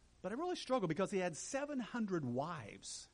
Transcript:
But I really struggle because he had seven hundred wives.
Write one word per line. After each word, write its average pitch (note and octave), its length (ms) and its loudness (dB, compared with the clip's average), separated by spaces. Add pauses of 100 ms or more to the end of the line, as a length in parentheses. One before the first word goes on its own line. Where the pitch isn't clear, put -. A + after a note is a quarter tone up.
(220)
But F#3 100 -2
I A3+ 40 -2
really F4 200 0
struggle B3+ 320 2
because F#3 240 2
he G3 80 2
had F3+ 180 2
seven C#4+ 420 -2
hundred F#3+ 460 0
wives. B2 880 -4